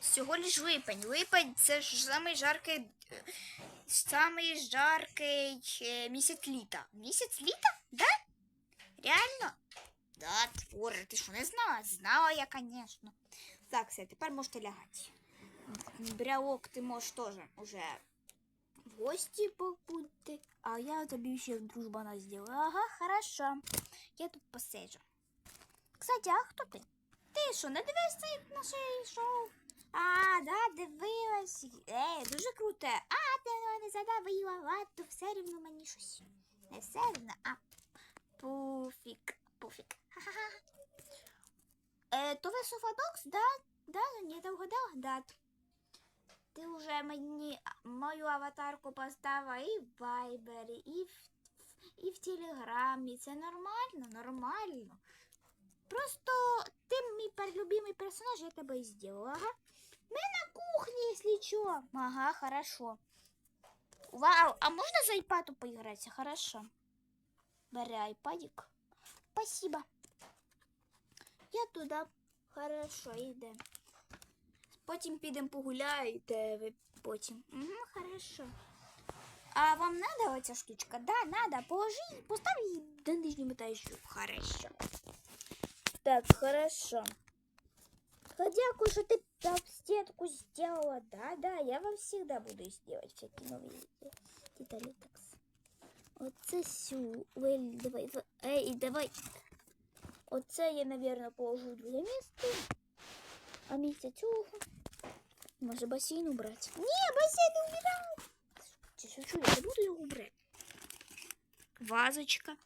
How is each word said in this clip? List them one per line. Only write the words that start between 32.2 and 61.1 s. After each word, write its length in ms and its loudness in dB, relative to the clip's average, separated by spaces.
дуже 260 -4
круте. 300 -2
А, 560 2
ти 60 -6
мене 240 -4
задавила. 600 0
Ладно, 580 -4
все 240 -4
рівно 260 -6
мені 260 -16
щось. 360 -12
Не 80 -12
все 200 -6
рівно, 340 2
а 60 -2
пофіг, 800 -6
пофіг. 260 -16
Ха-ха-ха. 500 -8
Е, 240 2
то 140 -6
ви 140 -2
Софадокс, 600 -4
да? 220 2
Да, 120 -6
ну 60 -8
ні, 140 -8
ти 100 -6
вгадав? 440 -2
Да. 280 -4
Ти 140 -12
вже 360 -4
мені, 600 -8
а, 240 -12
мою 380 -6
аватарку 680 -4
поставила 640 -4
і 220 -2
в 80 -12
Вайбері, 760 -6
і 280 -6
в, 260 -14
і 140 -4
в 80 -18
Телеграмі. 1000 -2
Це 180 -10
нормально? 760 -6
Нормально. 840 -8
Просто 440 -2
ти 80 2
мій 120 -4
пер-, 260 -6
любимий 380 0
персонаж, 480 -6
я 80 -8
тебе 300 -6
і 40 -8
зробила. 520 -10
Ага. 180 -4
Мы 120 -4
на 160 -4
кухне, 580 0